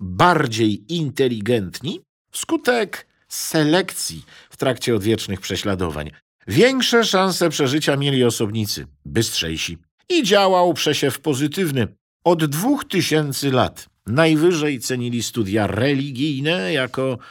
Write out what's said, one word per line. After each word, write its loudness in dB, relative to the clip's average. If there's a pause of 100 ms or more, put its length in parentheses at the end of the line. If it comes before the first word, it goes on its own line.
bardziej 2
inteligentni -2 (300)
wskutek -2 (220)
selekcji -2 (260)
w -20
trakcie 0
odwiecznych -2
prześladowań. -4 (360)
Większe 2
szanse 0
przeżycia 0
mieli 2
osobnicy, -2 (180)
bystrzejsi. -4 (300)
I 2
działał 4
przesiew 0
pozytywny. 0 (360)
Od 4
dwóch 0
tysięcy -2
lat 0 (200)
najwyżej 2
cenili -4
studia 0
religijne -2
jako -2 (120)